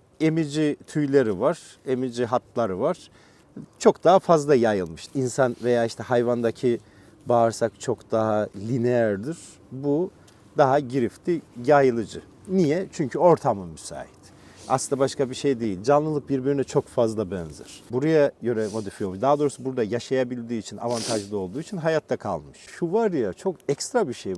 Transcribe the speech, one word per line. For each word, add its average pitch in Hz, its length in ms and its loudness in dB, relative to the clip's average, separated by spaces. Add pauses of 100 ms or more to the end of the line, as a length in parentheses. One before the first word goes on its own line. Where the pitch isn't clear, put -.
(220)
Emici 156 560 0 (100)
tüyleri 135 520 2
var, 151 200 0 (280)
emici 123 380 -2
hatları 113 540 -2
var. 156 180 -2 (840)
Çok - 240 4
daha 175 160 8
fazla 151 360 4
yayılmış. 98 600 0
İnsan 127 480 0
veya 120 220 2
işte 113 180 -6
hayvandaki 120 760 0 (460)
bağırsak 117 560 2
çok - 300 -6
daha 110 440 0
lineerdir. 117 840 -2 (340)
Bu 143 400 -2 (460)
daha 139 220 4
girifti, 135 640 -4 (240)
yayılıcı. 127 560 4 (260)
Niye? 175 440 2
Çünkü 147 280 -4
ortamı 135 460 4
müsait. 76 440 -14 (580)
Aslında 131 320 -2
başka 131 300 -2
bir 127 60 -10
şey 139 240 -2
değil. 104 240 -4
Canlılık 147 460 0
birbirine 139 340 0
çok - 240 -2
fazla 110 440 -2
benzer. 85 500 -10 (100)
Buraya 143 400 2 (100)
göre 110 320 -2
modifiye 104 340 -6
olmuş. 95 140 -8
Daha 143 180 2
doğrusu 139 260 -2
burada 131 180 -2
yaşayabildiği 120 760 -4
için, 104 160 -14
avantajlı 110 600 -4
olduğu 98 240 -6
için 185 160 -10
hayatta 156 400 -2
kalmış. 76 400 -8 (100)
Şu 170 260 -6
var 220 180 0
ya, 113 220 0
çok 185 220 -6 (140)
ekstra 180 380 -2
bir 120 60 -4
şey. 95 240 -8